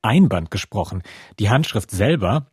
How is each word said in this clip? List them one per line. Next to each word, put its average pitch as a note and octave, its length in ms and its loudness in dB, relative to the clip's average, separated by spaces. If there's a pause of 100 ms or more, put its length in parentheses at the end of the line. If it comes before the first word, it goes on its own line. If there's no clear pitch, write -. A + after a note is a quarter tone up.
Einband A2+ 520 2
gesprochen. F#2 500 -6 (380)
Die G#2 100 2
Handschrift B2 400 0
selber, A#2 640 0